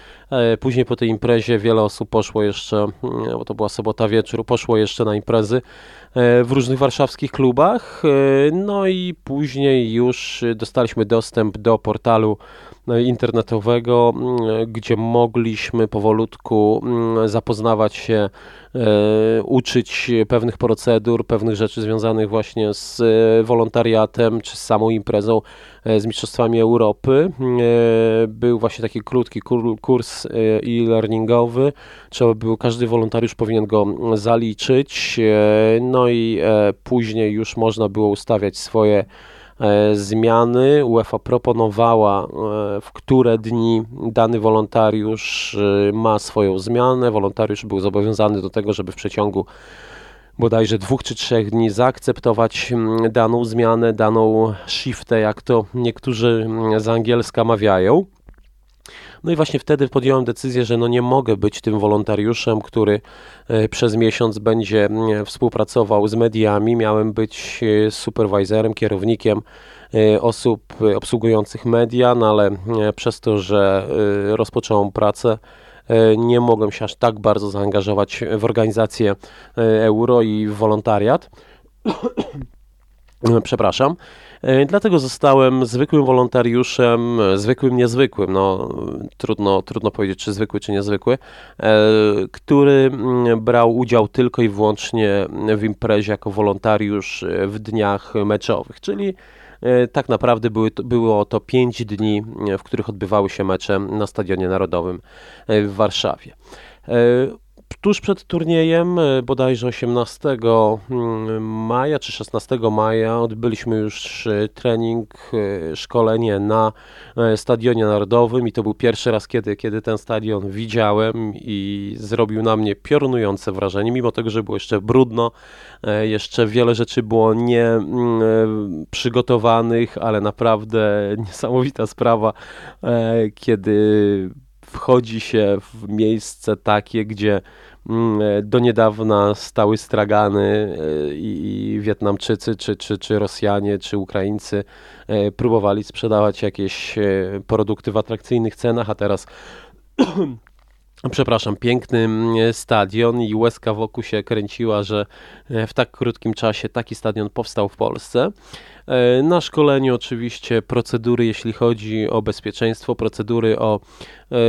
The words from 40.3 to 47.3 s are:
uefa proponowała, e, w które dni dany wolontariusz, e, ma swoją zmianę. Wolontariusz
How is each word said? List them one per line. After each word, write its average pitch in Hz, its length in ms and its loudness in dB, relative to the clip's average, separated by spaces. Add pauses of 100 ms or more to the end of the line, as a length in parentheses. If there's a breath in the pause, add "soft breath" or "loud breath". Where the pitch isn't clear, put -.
uefa 113 340 0
proponowała, 113 1040 2
e, - 20 -10 (540)
w - 120 -20
które 120 460 2
dni 113 440 0 (100)
dany 117 480 0
wolontariusz, 110 1160 0 (320)
e, 101 40 0
ma 110 260 2
swoją 98 400 0
zmianę. 123 520 0
Wolontariusz 104 540 -2